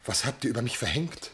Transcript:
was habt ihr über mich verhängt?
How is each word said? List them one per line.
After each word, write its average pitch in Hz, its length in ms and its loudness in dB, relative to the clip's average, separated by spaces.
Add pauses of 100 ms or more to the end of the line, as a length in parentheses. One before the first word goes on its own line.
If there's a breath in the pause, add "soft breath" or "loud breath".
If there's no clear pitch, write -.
was - 200 0
habt - 200 -2
ihr 135 60 4
über 117 120 0
mich 120 160 0
verhängt? 131 560 0